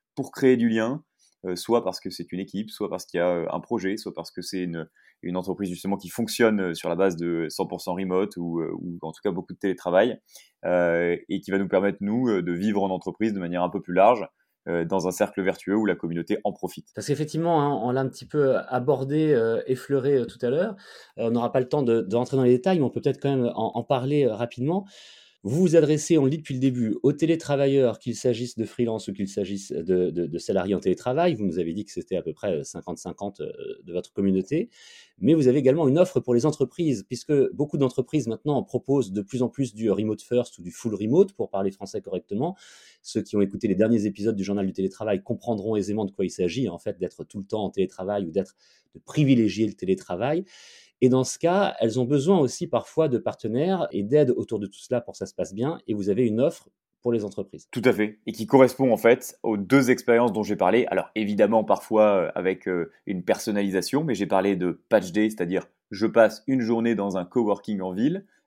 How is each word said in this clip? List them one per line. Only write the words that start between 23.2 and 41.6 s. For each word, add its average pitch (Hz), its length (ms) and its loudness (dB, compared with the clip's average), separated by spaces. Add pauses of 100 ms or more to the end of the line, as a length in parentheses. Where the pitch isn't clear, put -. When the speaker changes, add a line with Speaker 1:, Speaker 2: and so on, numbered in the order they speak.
Speaker 2:
quand 139 120 0
même 120 200 0
en, 110 240 -4
en 120 40 -4
parler, 135 440 0
euh, 110 80 0
rapidement. 131 500 -4 (580)
Vous 131 200 0
vous 170 120 4
adressez, 156 440 6
on 139 60 4
le 131 60 4
dit 156 60 -2
depuis 160 160 -8
le 127 80 -4
début, 123 420 0
aux 143 120 4
télétravailleurs, 139 840 2
qu'il 117 160 -6
s'agisse 120 440 -2
de 113 80 -2
freelance 110 420 -2
ou 98 60 -6
qu'il 98 120 -4
s'agisse 98 460 -6
de, 90 380 0
de, 85 160 -2
de 80 120 -6
salariés 98 360 0
en 87 60 0
télétravail. 135 540 0
Vous 104 120 -2
nous 85 120 -2
avez 85 140 -2
dit 101 140 -8
que - 60 -20
c'était 90 240 -6
à 85 40 -2
peu 80 140 -6
près, 92 240 -4
euh, 71 40 -6
cinquante 78 360 -12
cinquante, - 420 -10
euh, 73 100 -8 (320)
de - 120 -18
votre - 180 -8
communauté. 98 560 0 (500)
Mais 117 140 4
vous 151 160 4
avez 127 100 4
également 139 300 4
une 135 100 4
offre 165 220 2
pour 123 140 0
les 120 100 2
entreprises, 143 600 0
puisque - 280 -6 (220)
beaucoup 147 240 -4
d'entreprises 131 500 0
maintenant 127 340 -2
proposent 123 500 -2
de 101 100 -4
plus 120 200 -4
en 120 60 0
plus 123 260 -6
du 110 160 0
remote 104 300 -2
first - 380 -6
ou - 40 -18
du 87 80 -12
full 110 240 -6
remote, 131 380 2
pour 104 160 -6
parler 98 220 -2